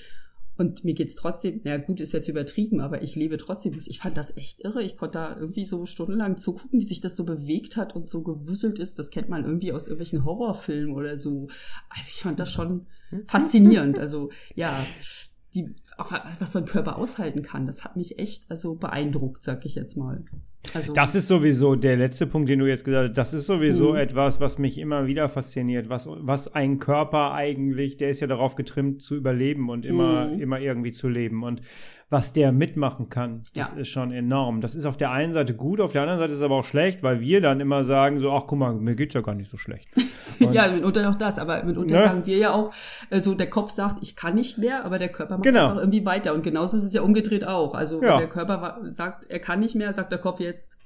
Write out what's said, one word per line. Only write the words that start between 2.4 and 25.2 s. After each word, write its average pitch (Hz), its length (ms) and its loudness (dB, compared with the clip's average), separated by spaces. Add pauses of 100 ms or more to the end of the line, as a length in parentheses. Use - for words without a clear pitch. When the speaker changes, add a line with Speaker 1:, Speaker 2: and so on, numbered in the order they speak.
Speaker 1:
aber 143 220 -4
ich - 140 -8
lebe 156 220 -2
trotzdem. 190 340 -6 (140)
Ich - 120 -10
fand 185 200 0
das 147 180 -4
echt - 240 -10
irre. 220 220 -4
Ich 185 160 -8
konnte 160 200 -8
da 160 220 -6
irgendwie 180 240 -6
so 180 220 -6
stundenlang 190 500 -2
zugucken, - 420 -2
wie 202 60 2
sich 180 160 -2
das 180 160 -8
so 175 80 -4
bewegt 160 540 -4
hat - 180 -6
und 165 140 -6
so 165 120 -6
gewuselt 170 560 -4
ist. 175 200 -8
Das 151 100 -8
kennt - 220 -2
man 165 140 -4
irgendwie 170 280 -4
aus 147 140 -6
irgendwelchen 160 400 -2
Horrorfilmen 165 680 -4
oder 147 220 -6
so. 139 320 -6 (400)
Also - 220 -12
ich - 100 -12
fand 170 180 -4
das 175 140 -6
schon 175 340 -4 (240)
Speaker 2:
Mhm. 196 140 -8
Speaker 1:
faszinierend. 202 760 8
Also 147 320 -4 (240)
ja, 165 180 -4 (840)
die, 175 200 -6 (220)
auch - 160 -8
wa-, - 100 -6 (160)
was - 140 -4
so 190 60 0
ein 165 80 -4
Körper - 320 0
aushalten 170 440 -4
kann, 135 240 -6
das 135 160 -8
hat - 140 -10
mich 175 220 -6
echt, - 320 -8
also 165 240 -6
beeindruckt, 139 680 -4
sag 127 220 -6
ich - 100 -4
jetzt 123 220 -6
mal. 135 260 -8 (520)
Also 151 200 -6
Speaker 2:
Das 143 220 4
ist 196 100 2
sowieso 143 480 6
der 127 220 4
letzte 127 320 2
Punkt, 147 200 0
den 135 120 4
du 135 80 4
jetzt 131 160 0
gesagt 131 240 2
hast. 113 100 -2
Das 131 160 0
ist 147 120 -4
sowieso 156 440 4
Speaker 1:
Mhm. 151 60 4
Speaker 2:
etwas, 135 440 4
was 135 180 2
mich 139 200 0
immer 147 300 0
wieder 143 200 2